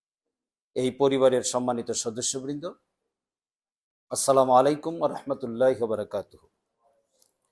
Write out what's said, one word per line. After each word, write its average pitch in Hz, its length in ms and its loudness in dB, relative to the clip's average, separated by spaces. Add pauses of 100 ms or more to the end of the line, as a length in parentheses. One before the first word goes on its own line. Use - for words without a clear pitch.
(760)
এই 127 160 -2
পরিবারের 131 520 2
সম্মানিত 123 480 -4
সদস্যবৃন্দ, 131 840 -8 (1400)
আসসালামু 131 420 4
আলাইকুম 147 480 2
ওয়া 151 80 0
রাহমাতুল্লাহি 127 680 -2
ওয়া 113 120 -4
বারাকাতুহু। 104 640 -8 (1040)